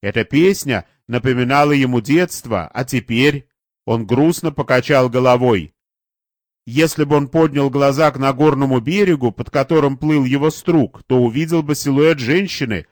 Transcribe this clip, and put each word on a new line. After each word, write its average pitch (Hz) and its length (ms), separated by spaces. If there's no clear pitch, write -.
Эта 104 220
песня 151 600
напоминала 127 640
ему 131 280
детство, 117 760
а 131 120
теперь 131 640
он 113 200
грустно 151 460
покачал 131 580
головой. 123 640
Если 151 380
бы 147 140
он 147 100
поднял 143 420
глаза 139 420
к 131 60
нагорному 135 640
берегу, 151 520
под - 180
которым 143 480
плыл 147 260
его 139 260
струг, 156 580
то 127 100
увидел 151 440
бы 147 140
силуэт 147 440
женщины 131 720